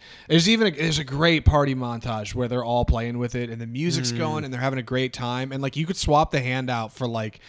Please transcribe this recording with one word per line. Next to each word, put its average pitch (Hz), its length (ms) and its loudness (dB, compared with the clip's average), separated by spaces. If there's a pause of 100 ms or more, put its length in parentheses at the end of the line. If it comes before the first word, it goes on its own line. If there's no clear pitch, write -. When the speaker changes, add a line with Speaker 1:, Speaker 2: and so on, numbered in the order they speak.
(280)
Speaker 1:
There's 165 200 6
even 220 200 4
a, - 20 2
there's 156 300 -2
a 147 40 -4
great 151 400 2
party 143 300 6
montage 117 600 -4
where 123 140 -2
they're 123 140 -2
all 120 220 2
playing 120 340 0
with 120 160 -4
it 120 160 -4
and 113 100 -8
the 117 60 -8
music's 127 460 -2
Speaker 2:
Mm. 120 60 -4
Speaker 1:
going 156 260 -2
and 131 100 -8
they're 123 60 -6
having 135 180 0
a 123 60 -4
great 127 280 -2
time. 127 400 -4
And, 135 100 -6
like, 139 120 -4
you 151 120 -2
could 185 100 -4
swap 151 340 4
the 147 100 0
hand 127 300 -2
out 113 220 -4
for, 127 160 -4
like, 110 400 -6